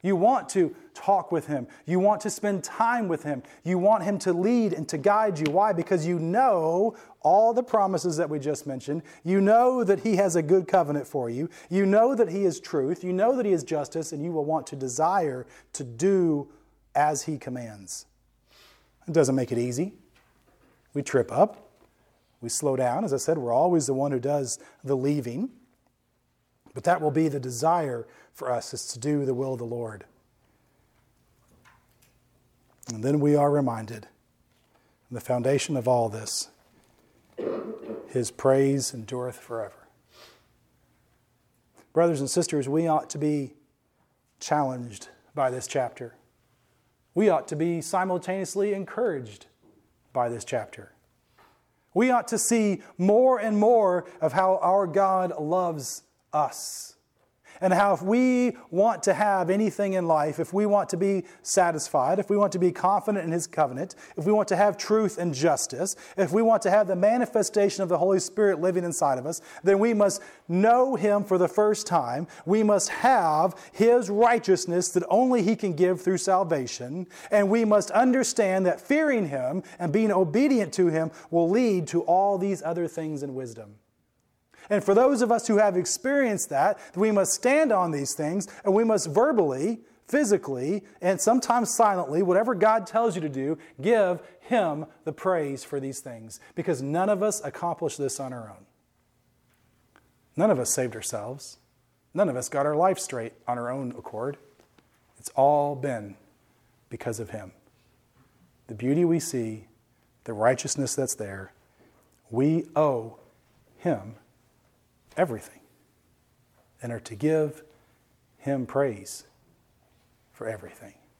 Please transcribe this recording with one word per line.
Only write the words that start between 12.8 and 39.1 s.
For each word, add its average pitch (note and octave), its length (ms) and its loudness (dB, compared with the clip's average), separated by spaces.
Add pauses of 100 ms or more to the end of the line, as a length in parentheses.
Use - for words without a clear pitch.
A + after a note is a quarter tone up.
You F3+ 120 -4
know A3 200 2
that B3 120 -2
he G3 60 2
is D#3 120 0
justice, D#3 480 -6
and D3 100 -8
you E3+ 80 -6
will D#3 140 -2
want D3+ 220 -4
to C#3+ 100 -14
desire C#3 680 -2 (260)
to - 120 -10
do D#3 640 0 (460)
as D3 280 0
he D3+ 160 -6
commands. A2+ 680 -12 (1040)
It E3 60 -6
doesn't C3+ 200 4
make C3 180 -2
it A#2 60 -2
easy. B2 360 -4 (960)
We C#3+ 80 -4
trip - 320 0
up. - 380 0 (720)
We A#2 80 -10
slow C#3 260 -2
down. B2+ 280 0
As C#3+ 100 -2
I - 20 -2
said, D#3 220 -2
we're A#2+ 160 -2
always E3 320 2
the C3+ 80 -2
one C#3 180 -2
who B2+ 80 -2
does C#3 380 -4 (240)
the C3+ 160 -2
leaving. C#3 500 -2 (1300)
But A#2+ 100 -14
that F3 160 2
will D3+ 100 0
be D#3 180 0
the C#3+ 120 -4
desire B2+ 680 -2 (260)
for B2+ 180 -8
us, A#2+ 240 -6
is - 140 -12
to B2 100 -12
do D3 260 -2
the C3 80 -2
will C3 200 -4
of A#2+ 80 -8
the A#2+ 40 -8
Lord. A2+ 400 -10 (3000)
And A2 120 -8
then C#3+ 160 2
we D3 160 4
are C#3+ 120 4
reminded, A#2 600 -2 (1000)
the A#2+ 120 -12
foundation C3 560 -2
of A#2+ 100 -2
all A#2+ 220 2
this, A2 400 -8 (1600)
his B2 240 -4
praise C3+ 600 0
endureth B2 440 -10